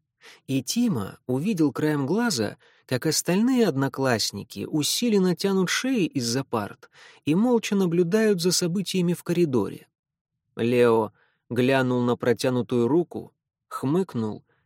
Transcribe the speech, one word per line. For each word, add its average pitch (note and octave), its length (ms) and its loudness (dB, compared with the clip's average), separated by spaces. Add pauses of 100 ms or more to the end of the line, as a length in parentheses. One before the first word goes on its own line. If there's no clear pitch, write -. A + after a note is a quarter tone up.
(460)
и C3+ 160 -2
Тима D3+ 640 -2
увидел D#3 440 0
краем D3+ 360 -2
глаза, D#3 500 -2 (300)
как B2+ 180 -2
остальные G#3+ 640 2
одноклассники C3 1000 -2
усиленно F#3 680 0
тянут F#3+ 320 0
шеи B3+ 380 0
из-за C3 380 -4
парт - 460 -8 (360)
и D3 80 2
молча A3 420 2
наблюдают F#3+ 640 2
за F3 120 0
событиями F3 600 -2
в E3 100 -8
коридоре. D3+ 640 -2 (680)
Лео A#2 560 4 (380)
глянул B2+ 520 2
на A#2+ 140 2
протянутую B2 720 0
руку, D3+ 440 -2 (380)
хмыкнул C3 720 -4 (220)